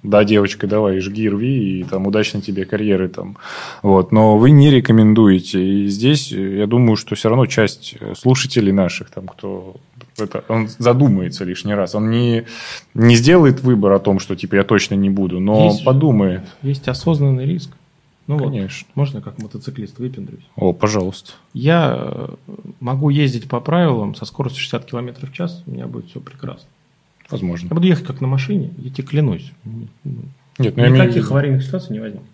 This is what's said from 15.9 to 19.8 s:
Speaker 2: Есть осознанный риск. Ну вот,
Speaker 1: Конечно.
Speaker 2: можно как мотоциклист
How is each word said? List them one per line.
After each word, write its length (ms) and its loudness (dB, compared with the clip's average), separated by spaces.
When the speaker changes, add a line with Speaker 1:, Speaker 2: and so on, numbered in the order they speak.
Speaker 2:
Есть 260 -6
осознанный 580 0
риск. 240 -6
Ну 100 -2
вот, 140 -2
Speaker 1:
Конечно. 420 -8
Speaker 2:
можно 260 -4
как 180 -16
мотоциклист 600 -14